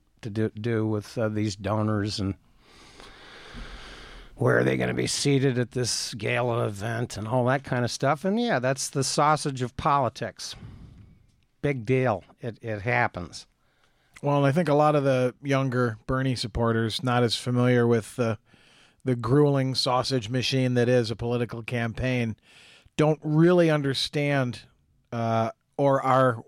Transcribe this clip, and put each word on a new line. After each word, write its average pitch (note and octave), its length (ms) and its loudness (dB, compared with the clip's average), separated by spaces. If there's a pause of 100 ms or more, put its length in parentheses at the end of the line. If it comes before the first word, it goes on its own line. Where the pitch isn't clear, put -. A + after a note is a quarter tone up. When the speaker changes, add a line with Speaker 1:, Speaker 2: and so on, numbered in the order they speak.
(220)
Speaker 1:
to A2 80 -8
do, A2 180 0 (100)
do A2 280 0
with, G#2+ 320 -4
uh, A2 100 0
these G#2+ 280 -2
donors G#2+ 600 -2
and G2 180 -2 (2000)
where A#2+ 240 2
are A#2+ 60 4
they C3 120 2
gonna B2 180 -2
be A#2+ 120 -2
seated C3+ 500 0
at A#2+ 140 -2
this - 440 -6
gala A#2+ 520 -2
event A2+ 500 -6
and G#2+ 120 -8
all B2 160 0
that C3+ 180 0
kind B2 220 -2
of A#2 60 -4
stuff. C#3 340 -2
And, G3+ 160 0
yeah, A#3 180 0
that's C3 300 -2
the C3+ 160 -2
sausage D3 580 0
of A#2+ 140 -6
politics. - 800 -2 (1040)
Big C#3 240 -4
deal. B2 400 0 (160)
It, A2+ 200 -10
it G#2+ 200 -6
happens. A2 640 -4 (760)
Speaker 2:
Well, C#3+ 180 0
and C#3 80 4
I C#3 40 4
think D#3 180 2
a D3 60 4
lot D3+ 220 4
of C#3 80 2
the B2+ 380 2
younger B2+ 640 0
Bernie C3 280 0
supporters, A2+ 680 -2
not A#2+ 180 2
as A#2 140 0
familiar B2 500 2
with A#2 300 0
the, A2+ 220 -2 (640)
the C3 100 0
grueling C3 640 2
sausage B2 520 0
machine B2+ 460 0
that A#2+ 140 4
is B2 220 4
a A2 60 -6
political A#2 460 -4
campaign, A#2 720 -4 (600)
don't D3+ 260 2
really E3 480 6
understand, C#3+ 920 -2 (500)
uh, A2+ 380 0 (260)
or C#3 260 4
are B2+ 460 4